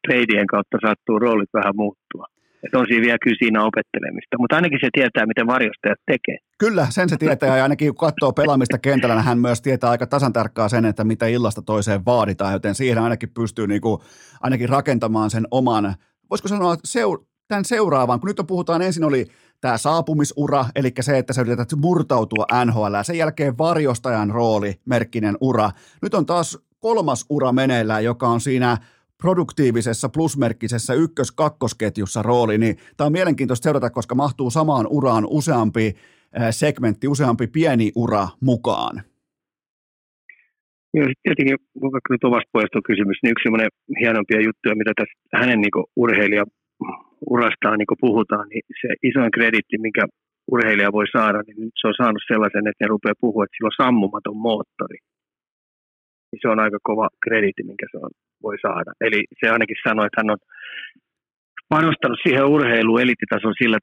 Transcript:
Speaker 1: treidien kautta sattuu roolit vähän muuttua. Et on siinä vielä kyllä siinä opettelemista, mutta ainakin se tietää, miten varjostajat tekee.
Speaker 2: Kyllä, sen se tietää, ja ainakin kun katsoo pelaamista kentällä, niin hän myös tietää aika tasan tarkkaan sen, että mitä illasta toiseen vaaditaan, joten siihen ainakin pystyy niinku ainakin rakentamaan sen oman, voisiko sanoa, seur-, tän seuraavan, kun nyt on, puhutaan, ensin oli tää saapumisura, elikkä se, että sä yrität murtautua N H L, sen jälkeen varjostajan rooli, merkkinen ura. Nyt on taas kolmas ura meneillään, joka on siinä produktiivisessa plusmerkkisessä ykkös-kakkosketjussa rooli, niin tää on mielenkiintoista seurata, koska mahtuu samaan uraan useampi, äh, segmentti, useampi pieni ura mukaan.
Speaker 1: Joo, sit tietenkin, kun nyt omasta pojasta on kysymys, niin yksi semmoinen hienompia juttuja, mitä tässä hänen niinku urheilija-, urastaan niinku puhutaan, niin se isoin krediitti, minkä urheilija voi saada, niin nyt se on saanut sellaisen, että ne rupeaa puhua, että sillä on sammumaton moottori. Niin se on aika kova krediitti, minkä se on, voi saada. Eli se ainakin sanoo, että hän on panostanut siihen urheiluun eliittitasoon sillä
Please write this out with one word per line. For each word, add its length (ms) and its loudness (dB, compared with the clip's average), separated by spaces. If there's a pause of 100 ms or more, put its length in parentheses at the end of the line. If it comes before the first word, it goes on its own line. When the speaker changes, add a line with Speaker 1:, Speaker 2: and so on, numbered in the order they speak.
Speaker 1:
treidien 400 2
kautta 300 -2 (100)
sattuu 320 0
roolit 400 2
vähän 180 0
muuttua. 500 -6 (380)
Et 100 -4
on 140 4
siinä 180 2
vielä 160 2
kyllä 160 2
siinä 260 2
opettelemista, 720 -4
mutta 180 2
ainakin 240 2
se 120 0
tietää, 340 2
miten 200 0
varjostajat 600 0
tekee. 300 -2 (220)
Speaker 2:
Kyllä, 320 2
sen 180 0
se 80 0
tietää, 400 2
ja 60 4
ainakin 260 2
kun 180 0
katsoo 260 0
pelaamista 460 2
kentällä, 360 2
niin 100 2
hän 140 2
myös 240 0
tietää 280 0
aika 160 0
tasan 260 0
tarkkaan 380 -2
sen, 140 2
että 200 0
mitä 220 0
illasta 360 0
toiseen 420 -2
vaaditaan, 480 0
joten 220 -2
siihen 240 0
ainakin 360 -2
pystyy 320 -4
niinku 360 -2 (380)
ainakin 280 -2
rakentamaan 640 0
sen 200 -2
oman, 440 0 (360)
voisiko 180 -6
sanoa, 360 0
seur-, 400 -2 (240)
tän 160 -2
seuraavan, 560 2
kun 80 -4
nyt 120 -4
on, 60 -4
puhutaan, 360 -2
ensin 220 0
oli 220 2 (340)
tää 180 0
saapumisura, 880 0 (120)
elikkä 260 0
se, 160 2
että 140 -2
sä 80 0
yrität 360 -2
murtautua 680 0 (180)
N 80 2
H 40 0
L, 260 0
sen 160 -4
jälkeen 400 -2
varjostajan 720 0
rooli, 440 0 (100)
merkkinen 560 -2
ura. 300 2 (320)
Nyt 120 -4
on 120 0
taas 320 -2 (200)
kolmas 500 -2
ura 240 0
meneillään, 520 2
joka 240 0
on 120 2
siinä 360 0 (460)
produktiivisessa 880 0
plusmerkkisessä 840 -2
ykkös-kakkosketjussa 1300 -2
rooli, 360 2
niin 180 2 (200)
tää 100 0
on 60 2
mielenkiintoista 520 0
seurata, 260 0
koska 240 -6
mahtuu 360 -2
samaan 400 0
uraan 380 2
useampi, 640 0 (480)
äh, 100 0
segmentti, 580 -2
useampi 380 0
pieni 480 2
ura 340 0 (120)
mukaan. 640 -2 (1900)
Speaker 1:
Joo, 120 4
sit 140 -6
tietenkin, 340 2 (240)
kun 100 -2 (200)
nyt 180 0
omasta 240 0
pojasta 260 0
on 120 -4
kysymys, 280 0
niin 160 2
yksi 120 -4
semmoinen 240 2 (320)
hienompia 460 0
juttuja, 320 -2
mitä 200 0
tässä 160 -6 (240)
hänen 240 2
niinku 160 0 (220)
urheilija-, 500 2 (840)
urastaan 420 0
niinku 260 -2
puhutaan, 440 0
niin 160 -8 (160)
se 80 -6 (220)
isoin 260 0
krediitti, 400 2 (100)
minkä 160 -2 (520)
urheilija 440 2
voi 180 0
saada, 300 2
niin 140 -18
nyt 200 -10
se 100 0
on 100 -4
saanut 300 0
sellaisen, 380 0
että 140 -4
ne 120 0
rupeaa 300 -2
puhua, 200 0
että 120 -8
sillä 160 -2
on 120 -2
sammumaton 640 0
moottori. 520 -4 (1300)
Niin 140 -14
se 100 -2
on 120 0
aika 140 -2 (100)
kova 180 0 (180)
krediitti, 460 0
minkä 200 -14
se 140 -14
on, 60 -12 (360)
voi 100 -6 (100)
saada. 240 -4 (160)
Eli 140 0 (200)
se 140 0
ainakin 320 -2
sanoo, 200 2
että 140 -2
hän 140 0
on 60 -4 (1300)
panostanut 480 2
siihen 320 2
urheiluun 500 4
eliittitasoon 560 -2
sillä 220 2